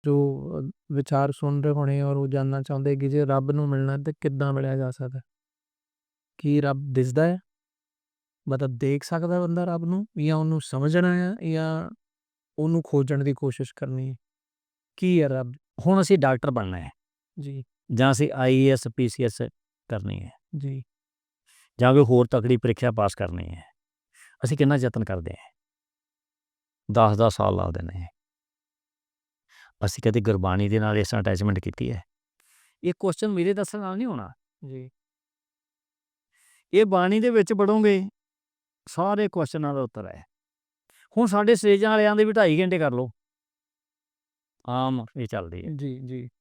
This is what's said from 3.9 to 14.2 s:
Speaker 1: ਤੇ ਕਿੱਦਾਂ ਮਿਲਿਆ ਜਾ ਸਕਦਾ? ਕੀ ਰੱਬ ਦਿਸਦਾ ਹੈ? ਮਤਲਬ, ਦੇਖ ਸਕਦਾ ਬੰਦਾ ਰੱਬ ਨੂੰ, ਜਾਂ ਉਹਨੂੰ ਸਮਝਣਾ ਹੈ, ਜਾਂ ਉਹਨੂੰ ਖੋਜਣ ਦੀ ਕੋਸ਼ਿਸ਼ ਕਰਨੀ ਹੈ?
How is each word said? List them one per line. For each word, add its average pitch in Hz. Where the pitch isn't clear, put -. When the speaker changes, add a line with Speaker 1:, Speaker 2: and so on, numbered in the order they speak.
Speaker 1:
ਤੇ 143
ਕਿੱਦਾਂ 139
ਮਿਲਿਆ 135
ਜਾ 131
ਸਕਦਾ? 127
ਕੀ 147
ਰੱਬ 139
ਦਿਸਦਾ 127
ਹੈ? 175
ਮਤਲਬ, 135
ਦੇਖ 139
ਸਕਦਾ 170
ਬੰਦਾ 175
ਰੱਬ 170
ਨੂੰ, 190
ਜਾਂ 156
ਉਹਨੂੰ 156
ਸਮਝਣਾ 165
ਹੈ, 180
ਜਾਂ 160
ਉਹਨੂੰ 165
ਖੋਜਣ 139
ਦੀ 139
ਕੋਸ਼ਿਸ਼ 131
ਕਰਨੀ 131
ਹੈ? 127